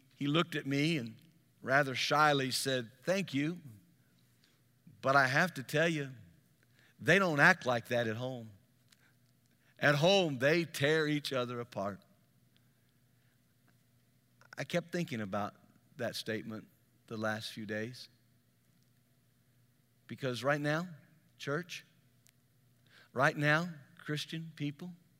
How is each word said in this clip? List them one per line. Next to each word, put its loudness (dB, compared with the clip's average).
he -4
looked 2
at -6
me 0
and -6
rather 2
shyly 4
said, -2
"Thank -2
you, -2
but 2
I 6
have 0
to -8
tell 0
you, -2
they 6
don't 2
act 8
like 0
that 2
at -4
home. -8
At 4
home, 4
they 2
tear 0
each -2
other -4
apart." -6
I -6
kept -4
thinking -4
about -4
that -4
statement -6
the -10
last -4
few -10
days. -8
Because -6
right 2
now, -2
church, -8
right 2
now, 2
Christian -8
people, -8